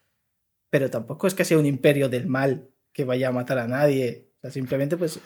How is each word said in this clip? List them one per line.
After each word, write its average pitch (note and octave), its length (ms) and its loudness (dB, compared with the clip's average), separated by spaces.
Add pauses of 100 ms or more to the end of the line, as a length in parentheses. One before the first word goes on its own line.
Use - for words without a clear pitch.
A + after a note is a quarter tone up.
(720)
Pero C3+ 180 2
tampoco C3 380 -4
es F#3 80 0
que F3+ 100 0
sea E3 140 4
un D3+ 80 4
imperio C#3 420 2
del B2 200 -4
mal C3 400 0 (240)
que C#3+ 120 -4
vaya B2+ 220 0
a B2+ 60 0
matar B2 260 -2
a A#2 80 -4
nadie. C3 720 0
O - 60 -20
sea, B2+ 100 -12
simplemente, C#3 440 -2
pues, F3 300 -4